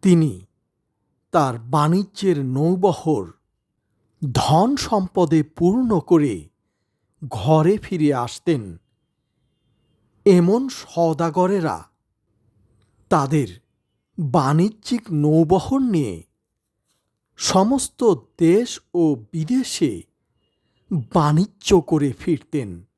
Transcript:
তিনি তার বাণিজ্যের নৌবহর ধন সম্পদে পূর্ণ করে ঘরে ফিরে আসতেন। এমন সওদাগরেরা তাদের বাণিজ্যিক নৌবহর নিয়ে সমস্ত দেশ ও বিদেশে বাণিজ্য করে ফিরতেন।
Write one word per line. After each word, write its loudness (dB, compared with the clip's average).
তিনি 2
তার 0
বাণিজ্যের -2
নৌবহর -2
ধন 2
সম্পদে -2
পূর্ণ 0
করে 0
ঘরে 2
ফিরে -2
আসতেন। -6
এমন 4
সওদাগরেরা -2
তাদের 0
বাণিজ্যিক 0
নৌবহর 2
নিয়ে -2
সমস্ত 0
দেশ 2
ও 0
বিদেশে -4
বাণিজ্য 0
করে -2
ফিরতেন। -6